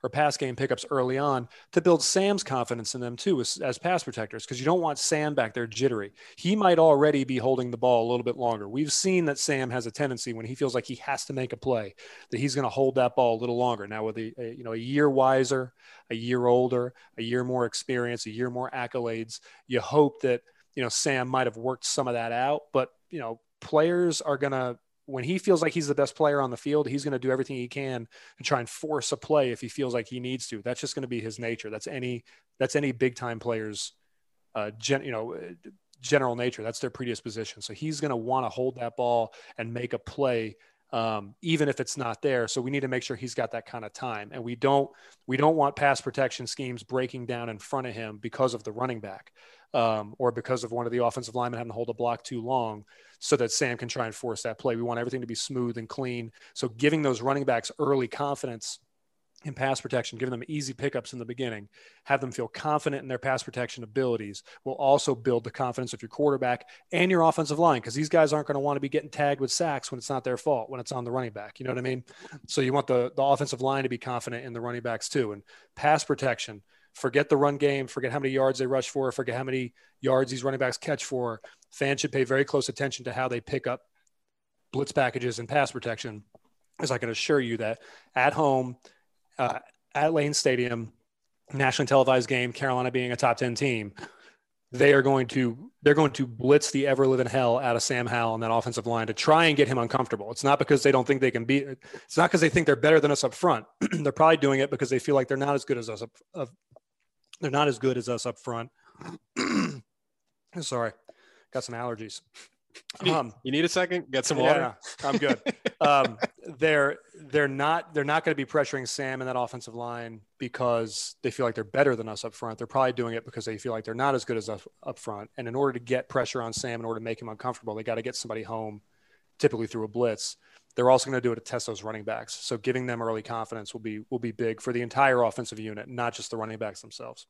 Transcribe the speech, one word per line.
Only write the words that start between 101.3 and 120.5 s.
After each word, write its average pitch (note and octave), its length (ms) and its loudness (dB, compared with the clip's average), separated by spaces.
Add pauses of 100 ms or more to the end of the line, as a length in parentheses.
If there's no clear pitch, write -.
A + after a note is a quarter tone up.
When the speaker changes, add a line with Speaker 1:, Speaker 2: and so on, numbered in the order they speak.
Speaker 1:
can A#2 140 -2
beat, C#3 240 2
it's - 480 -10
not F3 140 6
'cause F3 100 4
they D#3 100 6
think E3+ 160 2
they're C#3+ 80 8
better D3+ 240 6
than D3 140 4
us C3+ 100 0
up B2+ 100 0
front. C#3 320 2 (160)
<clears throat> - 120 0
They're D3+ 180 0
probably D#3+ 280 6
doing C3+ 200 4
it C#3 120 2
because B2 200 -2
they C3 80 2
feel C#3+ 160 0
like C3 140 4
they're C#3 80 0
not C#3 180 0
as C3+ 100 0
good B2+ 140 -2
as A2+ 100 -10
us G#2+ 140 -8
up, A2+ 80 -12 (240)
uh, D3+ 120 -6 (920)
they're D3+ 100 -2
not D3 180 4
as A#2+ 100 0
good B2+ 180 0
as A#2 120 -6
us A#2+ 180 -4
up A#2 120 -8
front. A#2 320 -8 (640)
<clears throat> G#3+ 460 -2 (800)
Sorry, A#2 320 -2 (600)
got C3 120 -4
some A#2+ 100 -10
allergies. A#2 460 -8 (840)
Speaker 2:
You - 40 0
need, - 60 4
Speaker 1:
Um, B2+ 300 0
Speaker 2:
you C3 100 -4
need D3+ 120 4
a E3+ 40 4
second? F3+ 420 0
Get C3 160 0
some C#3+ 120 0
Speaker 1:
yeah, B2+ 60 4
Speaker 2:
water? C3+ 320 4 (280)
Speaker 1:
I'm C#3 140 2
good. C#3 280 2
Speaker 2:
<laughs> C4 60 -2 (280)
Speaker 1:
Um, C3+ 380 6 (400)
they're, D3 400 4 (160)
they're C#3+ 340 0
not, D3+ 460 0
they're C#3+ 100 2
not D3+ 180 2
gonna D#3+ 120 2
be C#3 100 -2
pressuring C3+ 420 0
Sam C3 360 -6
and B2+ 60 -6
that B2 100 -2
offensive A#2+ 360 -6
line A#2 460 -10 (160)
because A#2+ 840 -2